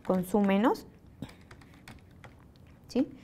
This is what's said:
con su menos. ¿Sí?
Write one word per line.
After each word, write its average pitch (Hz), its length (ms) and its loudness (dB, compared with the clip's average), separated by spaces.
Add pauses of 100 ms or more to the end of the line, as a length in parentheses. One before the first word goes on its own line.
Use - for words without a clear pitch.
con 185 160 0
su 208 160 0
menos. 202 480 2 (2000)
¿Sí? 262 240 -2 (120)